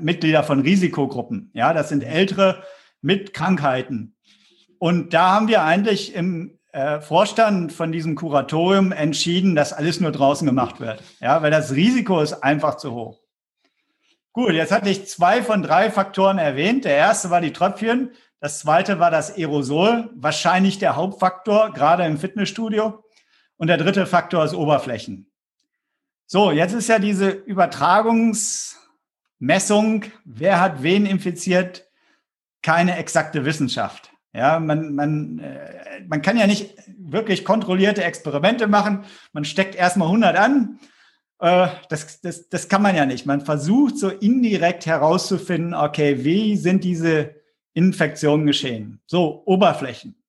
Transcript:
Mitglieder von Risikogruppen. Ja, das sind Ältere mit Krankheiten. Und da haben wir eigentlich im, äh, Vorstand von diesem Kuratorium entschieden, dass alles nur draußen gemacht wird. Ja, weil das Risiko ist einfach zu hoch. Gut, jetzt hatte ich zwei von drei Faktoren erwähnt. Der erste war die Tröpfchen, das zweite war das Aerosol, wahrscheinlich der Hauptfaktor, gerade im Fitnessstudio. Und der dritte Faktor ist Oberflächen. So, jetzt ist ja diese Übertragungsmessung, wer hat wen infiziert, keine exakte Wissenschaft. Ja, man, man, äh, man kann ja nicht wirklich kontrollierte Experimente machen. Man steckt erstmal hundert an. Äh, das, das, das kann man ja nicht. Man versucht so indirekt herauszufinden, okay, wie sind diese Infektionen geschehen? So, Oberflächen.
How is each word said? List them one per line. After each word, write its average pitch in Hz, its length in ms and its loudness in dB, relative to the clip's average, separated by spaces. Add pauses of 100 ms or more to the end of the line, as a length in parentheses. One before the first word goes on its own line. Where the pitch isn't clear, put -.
Mitglieder 156 420 2
von 147 180 0
Risikogruppen. 135 920 -2
Ja, 127 200 0
das 151 160 -2
sind 143 140 -2
Ältere 185 600 0 (380)
mit 196 340 -2
Krankheiten. 135 840 -2 (600)
Und 170 340 -2
da 175 200 4
haben 214 160 2
wir 208 160 4
eigentlich 196 500 0
im, 175 440 -6 (140)
äh, 147 280 -4
Vorstand 196 720 0
von 160 200 -4
diesem 165 220 -4
Kuratorium 165 800 2
entschieden, 165 640 0
dass 147 180 2
alles 156 280 -4
nur 165 100 0
draußen 143 360 2
gemacht 123 340 -2
wird. 110 220 -10 (180)
Ja, 143 220 2
weil 151 80 2
das 135 240 0
Risiko 190 460 2
ist 151 220 -4
einfach 143 340 -2
zu 127 160 -12
hoch. 117 280 -14 (1120)
Gut, 226 200 0
jetzt 160 200 0
hatte 202 160 0
ich - 180 -2
zwei 196 360 2
von 202 200 0
drei 170 280 2
Faktoren 190 480 0
erwähnt. 170 480 0
Der 143 100 2
erste 190 320 2
war 170 140 2
die 151 100 -4
Tröpfchen, 226 600 -2 (280)
das 147 200 -8
zweite 170 380 2
war 170 120 4
das 156 260 -2
Aerosol, 160 760 0
wahrscheinlich 175 640 0
der 143 180 0
Hauptfaktor, 190 800 0
gerade 170 300 2
im 156 120 -2
Fitnessstudio. 214 880 -4 (540)
Und 165 80 -4
der 165 100 4
dritte 185 300 0
Faktor 170 360 0
ist 151 120 -2
Oberflächen. 127 760 -4 (960)
So, 190 240 4
jetzt 165 220 2
ist 233 160 -4
ja 226 100 4
diese 196 300 0
Übertragungsmessung, 208 2750 0 (180)
wer 165 360 0
hat 160 220 0
wen 190 220 2
infiziert, 180 800 -2 (760)
keine 175 340 2
exakte 156 480 -4
Wissenschaft. 131 680 -4 (220)
Ja, 151 260 2
man, 156 340 -4
man, 151 460 -4
äh, 143 680 -16
man 151 140 -4
kann 208 160 2
ja 208 80 4
nicht 202 280 -2 (220)
wirklich 190 480 -4
kontrollierte 196 580 0
Experimente 170 640 -2
machen. 202 380 0 (280)
Man 147 120 -6
steckt 190 300 -4
erstmal 180 340 2
hundert 190 280 4
an. 233 420 2 (600)
Äh, 180 300 4 (220)
das, - 320 -10
das, - 260 -12
das - 200 -8
kann 196 120 2
man 202 160 2
ja 147 80 4
nicht. 127 220 -4
Man 143 160 0
versucht 170 560 0
so 196 100 -2
indirekt 196 800 0
herauszufinden, 170 880 0
okay, 147 500 0
wie 208 320 0
sind 180 260 0
diese 165 520 -2 (400)
Infektionen 156 720 0
geschehen? 113 600 -4
So, 165 380 -2
Oberflächen. 175 720 0 (140)